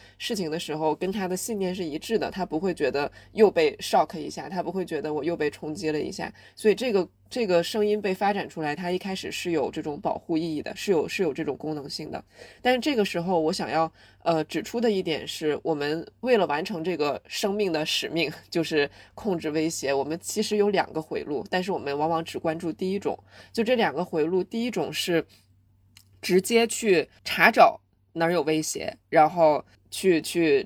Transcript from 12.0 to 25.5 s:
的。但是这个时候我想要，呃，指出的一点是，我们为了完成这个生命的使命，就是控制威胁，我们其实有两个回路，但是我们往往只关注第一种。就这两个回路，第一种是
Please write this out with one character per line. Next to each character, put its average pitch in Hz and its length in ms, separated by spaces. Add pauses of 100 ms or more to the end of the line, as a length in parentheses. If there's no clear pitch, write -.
的。 143 120 (380)
但 247 120
是 254 60
这 285 160
个 208 80
时 180 160
候 170 200
我 156 120
想 165 180
要， 160 220 (320)
呃， 165 200
指 151 180
出 - 180
的 233 120
一 190 100
点 151 260
是， 151 360
我 165 100
们 147 320 (140)
为 240 180
了 185 100
完 147 160
成 180 200
这 175 140
个 143 300
生 202 260
命 202 180
的 156 140
使 - 240
命， 160 220 (180)
就 165 140
是 147 260 (260)
控 190 240
制 156 120
威 160 180
胁， 139 240
我 139 100
们 156 180
其 - 220
实 214 120
有 202 140
两 185 240
个 156 80
回 117 220
路， 139 260
但 185 120
是 190 100
我 160 80
们 139 180
往 156 120
往 165 140
只 - 140
关 160 200
注 170 140
第 185 200
一 202 80
种。 131 180 (340)
就 226 120
这 247 120
两 180 180
个 170 120
回 160 180
路， 180 200
第 226 200
一 247 80
种 151 220
是 165 320 (960)